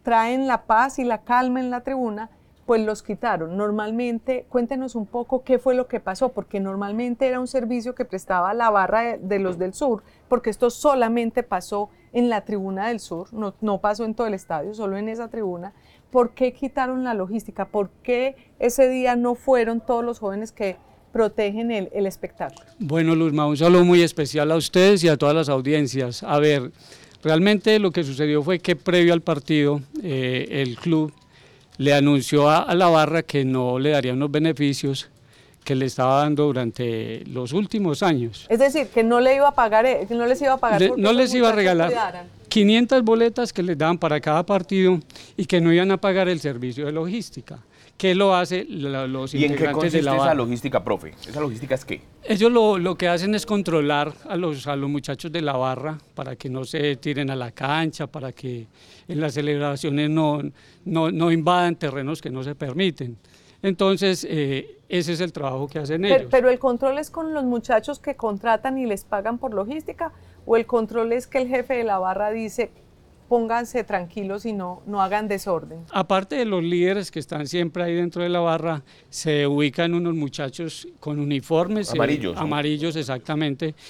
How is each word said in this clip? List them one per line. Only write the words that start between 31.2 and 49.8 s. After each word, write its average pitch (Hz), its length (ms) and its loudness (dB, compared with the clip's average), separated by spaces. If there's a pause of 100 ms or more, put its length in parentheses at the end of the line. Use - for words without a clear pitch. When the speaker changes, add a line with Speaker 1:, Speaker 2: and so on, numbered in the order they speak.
Speaker 2:
le 143 180 2
anunció 143 540 4
a, 156 100 6
a 170 160 0
la 180 140 6
barra 156 340 4
que 139 220 -2
no 127 340 0
le 139 120 0
daría 127 220 2
unos 139 160 0
beneficios 143 800 0 (540)
que - 120 -2
le 131 100 0
estaba 131 360 2
dando 147 240 2
durante 117 800 -4
los 123 280 -8
últimos 190 500 -2
años. 127 460 0
Speaker 1:
Es 226 100 2
decir, 277 280 2
que 226 160 2
no 233 160 4
le 262 160 4
iba 277 120 4
a 285 80 2
pagar, 220 320 4
eh, 240 200 0
que 233 60 -6
no 233 140 0
les 254 140 2
iba 269 120 4
a 262 40 0
pagar 220 220 2
Speaker 2:
Le-, 185 100 6
Speaker 1:
porque 247 120 -2
Speaker 2:
no 196 80 4
Speaker 1:
esos 240 120 6
Speaker 2:
les 240 120 2
iba 247 140 4
a 220 40 4
Speaker 1:
muchachos 214 60 2
Speaker 2:
regalar 180 300 4
Speaker 1:
cuidaran. 180 400 -2 (220)
Speaker 2:
quinientas 226 540 4
boletas 226 480 2
que 185 120 -4
les 175 140 -2
daban 160 200 2
para 151 220 0
cada 156 260 0
partido 185 540 2 (360)
y 190 100 -4
que 180 140 2
no 165 140 6
iban 180 160 4
a 190 80 2
pagar 190 320 0
el 175 100 -2
servicio 127 460 -6
de 143 60 -6
logística. 160 720 -8 (340)
¿Qué 185 180 2
lo 196 180 4
hace 180 360 0
la, 139 380 -6
los 131 260 -6
Speaker 3:
¿Y 143 60 0
en - 20 4
qué 147 140 4
Speaker 2:
integrantes 156 360 0